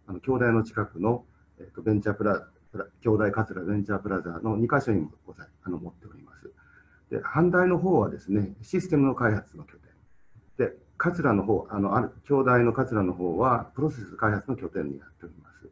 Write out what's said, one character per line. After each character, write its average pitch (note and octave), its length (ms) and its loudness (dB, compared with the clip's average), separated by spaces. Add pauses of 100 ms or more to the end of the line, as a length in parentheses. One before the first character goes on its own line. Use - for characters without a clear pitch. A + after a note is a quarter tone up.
あ G2 60 -10
の、 F2 60 -10
京 C3 200 0
大 A#2+ 120 4
の A2+ 120 4
近 A2 220 -6
く - 140 -12
の、 A2+ 260 0 (340)
え E2+ 120 -18
ー - 40 -20
と、 F2 60 -12
ベ G#2+ 120 2
ン G2+ 80 2
チ G#2+ 80 -2
ャ - 20 2
ー G2+ 40 -4
プ - 100 -6
ラ-、 G2 220 0 (240)
プ - 80 -12
ラ-、 - 80 -10 (140)
京 G#2+ 160 4
大 G#2 140 2
桂 G2+ 320 -4
ベ G2+ 140 -2
ン G2+ 80 0
チ G#2 60 -6
ャ G2 60 0
ー - 20 -6
プ G2 100 -8
ラ F#2 120 -2
ザ E2+ 180 -10
の G#2+ 180 -2
二 A#2 100 2
箇 C#3 140 2
所 A#2+ 100 -2
に F#2+ 100 2
も D2+ 100 -8 (140)
ご - 80 -20
ざ - 100 -20
い-、 - 40 -20 (160)
あ F2+ 60 -8
の、 F2 80 -6
持 E2+ 140 -12
っ - 20 -20
て - 140 -20
お D#2 60 -20
り D2 100 -20
ま - 120 -20
す。 - 160 -20 (600)
で、 A2 100 -4
阪 E3+ 300 2
大 F3+ 160 4
の F3+ 100 2
方 F3 220 2
は F#2+ 100 2
で D2 100 -10
す - 100 -14
ね、 G2+ 320 0
シ F#3 200 -2
ス - 80 -12
テ D#3 80 4
ム C#3 100 6
の B2+ 80 0
開 A2+ 180 2
発 - 220 -6
の - 80 -18
拠 - 140 -20
点。 - 880 -8
で、 - 80 -8 (220)
桂 E3 360 0
の G2 100 2
方、 G2 260 0
あ G2+ 100 -4
の、 G2 160 0
あ B2 60 4
る、 G#2 100 -4 (120)
京 C#3 200 2
大 B2 200 6
の A#2 100 4
桂 A#2 300 0
の F2+ 100 0
方 F2 240 -2
は、 B2 380 0
プ C3 60 -4
ロ D3+ 100 0
セ B2 100 -12
ス F#2 160 -14
開 G#2+ 160 2
発 G2+ 160 -4
の B2 80 -2
拠 F2+ 120 -10
点 E2+ 200 -4
に C#2 100 -10
な - 60 -20
っ - 80 -20
て - 120 -20
お - 40 -18
り - 120 -20
ま - 100 -20
す。 - 200 -20